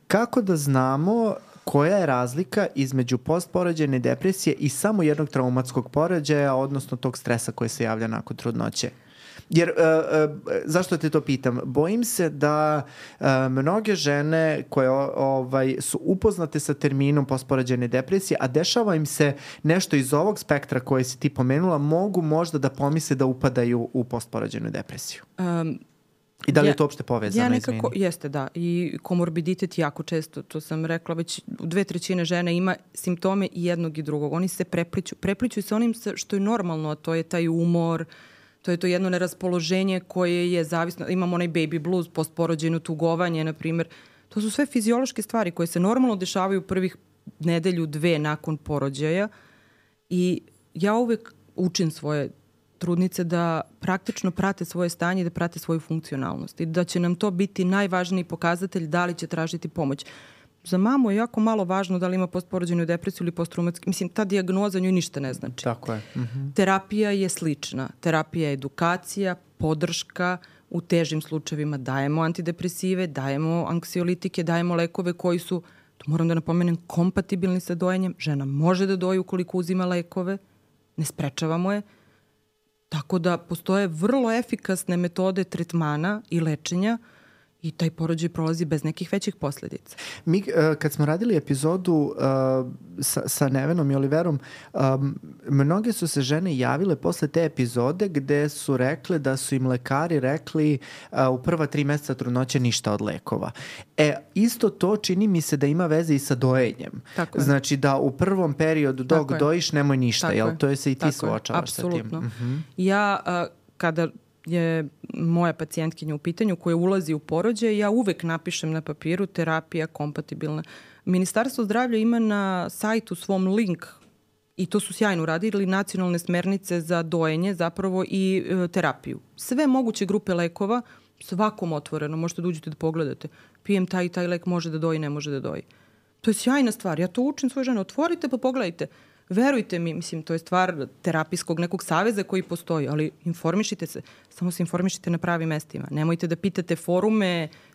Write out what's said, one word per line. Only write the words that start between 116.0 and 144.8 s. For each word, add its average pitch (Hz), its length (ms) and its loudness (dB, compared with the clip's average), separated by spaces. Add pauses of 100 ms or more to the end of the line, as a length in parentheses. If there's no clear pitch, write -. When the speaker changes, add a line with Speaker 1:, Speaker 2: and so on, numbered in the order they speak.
Speaker 2:
u 147 40 -8
pitanju 180 360 -2
koja 170 200 0
ulazi 175 380 2
u 151 60 -2
porođaj, 214 580 0
ja 208 120 2
uvek 208 340 2
napišem 165 480 -4
na 160 100 -2
papiru 165 440 -2
terapija 160 640 -2
kompatibilna. 151 760 -6 (420)
Ministarstvo 214 580 2
zdravlja 233 340 2
ima 233 220 4
na 202 500 0
sajtu 220 460 -2
svom 185 320 0
link, 196 380 0 (720)
i 180 80 -2
to 202 140 0
su - 140 -6
sjajno 190 300 0
uradili, 196 420 -2
nacionalne 185 540 0
smernice 175 640 -2
za 165 220 -2
dojenje 165 500 0
zapravo 185 520 -2
i, 190 400 0
e, 180 220 0
terapiju. 160 520 -2 (160)
Sve 285 320 0
moguće 254 380 2
grupe 190 280 0
lekova, 175 480 -2 (400)
svakom 202 520 -2
otvoreno, 151 440 -4
možete 165 240 -4
da 170 60 -2
uđete 165 220 -6
da 156 60 -10
pogledate. 160 520 -4 (360)
Pijem 190 240 2
taj 180 180 -2
i 175 40 -4
taj 175 180 -2
lek, 175 180 -4
može 175 240 -2
da 156 80 -4
doji, 160 220 0
ne 151 100 -4
može 147 220 -6
da 139 80 -4
doji. 69 220 -6 (600)
To - 80 0
je 214 60 2
sjajna 254 360 2
stvar, 180 280 -4
ja 180 80 2
to 214 160 -2
učim 277 260 -2
svoje 262 160 -2
žene, 247 140 0
otvorite 320 500 -2
pa 254 80 0
pogledajte. 226 500 -2 (420)
Verujte 214 500 2
mi, 170 140 -2
mislim, 165 300 -8
to - 100 -4
je 165 60 -2
stvar 180 360 2 (260)
terapijskog 165 580 -2
nekog 175 240 -2
saveza 202 400 2
koji 185 200 -2
postoji, 160 440 -4
ali 151 240 -2 (120)
informišite 170 600 -2
se, - 160 -10 (280)
samo 180 220 -4
se 175 120 -4
informišite 175 460 -2